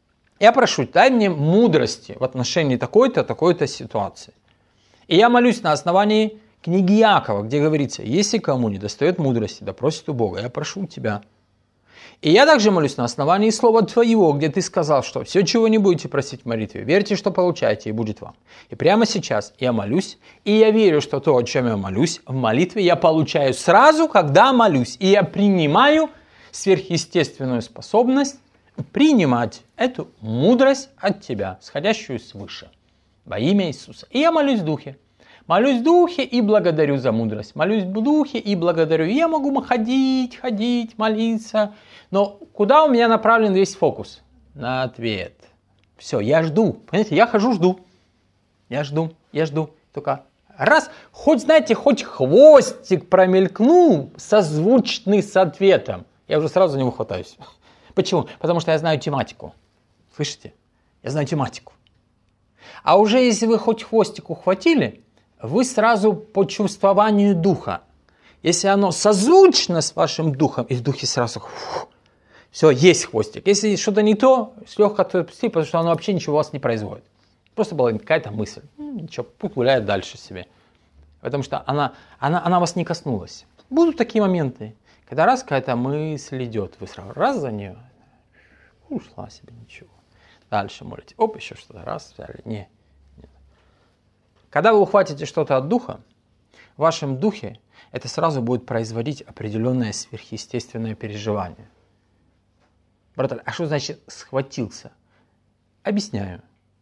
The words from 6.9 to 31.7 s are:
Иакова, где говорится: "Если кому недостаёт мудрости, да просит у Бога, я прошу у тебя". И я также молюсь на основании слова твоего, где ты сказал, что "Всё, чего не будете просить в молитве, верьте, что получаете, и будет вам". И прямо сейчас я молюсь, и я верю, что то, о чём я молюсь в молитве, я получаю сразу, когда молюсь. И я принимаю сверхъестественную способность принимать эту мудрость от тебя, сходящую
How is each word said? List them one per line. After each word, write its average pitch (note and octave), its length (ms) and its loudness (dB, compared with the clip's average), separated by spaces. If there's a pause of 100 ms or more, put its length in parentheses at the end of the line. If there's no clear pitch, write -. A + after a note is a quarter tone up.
Иакова, D3+ 440 2
где C3 180 -2
говорится: D3 400 -2
"Если F#3 380 -2
кому B2+ 300 -2
недостаёт G#2 500 -2
мудрости, A#2+ 440 -2
да G2 80 -8
просит D3+ 380 -6
у D#3 40 -6
Бога, G2+ 280 -2
я A#2+ 80 -8
прошу D3+ 320 -10
у F#3 60 -8
тебя". A2+ 340 -8 (1000)
И D3+ 100 0
я A#3+ 160 6
также A3+ 240 4
молюсь D#3 260 0
на B2 60 -4
основании F3 480 0
слова A3+ 320 2
твоего, A3+ 500 2
где C#3+ 160 -2
ты F3 140 -4
сказал, D3 400 0
что - 200 -10
"Всё, F#3+ 200 0
чего A3+ 240 0
не A3 100 2
будете G3 320 0
просить C#3 320 -6
в - 40 -20
молитве, A2+ 360 -6
верьте, G3 340 0
что - 140 -4
получаете, D#3+ 600 -2
и G#2+ 40 -6
будет G#2+ 280 -6
вам". - 120 -18 (380)
И A#2+ 40 -16
прямо F#3+ 300 2
сейчас C3 540 -6
я B2+ 120 -2
молюсь, A2+ 460 -4 (260)
и G3+ 80 -2
я A3 200 6
верю, G#3 280 4
что C#3 200 -4
то, D3 160 2
о A#2+ 80 2
чём B2 240 -2
я A2 100 -2
молюсь G2+ 480 -4
в C3+ 80 -10
молитве, C3+ 500 0
я F3 120 4
получаю D#3 580 2
сразу, D4 540 4
когда F#3+ 440 4
молюсь. G3+ 480 2
И F#3+ 80 0
я G3+ 140 6
принимаю G3+ 880 2 (420)
сверхъестественную D3+ 1080 -2
способность C4 800 -2 (520)
принимать D#3 680 2 (140)
эту B3+ 320 -4 (120)
мудрость A3 800 2
от - 240 -4
тебя, B2 400 -8
сходящую D3 580 -6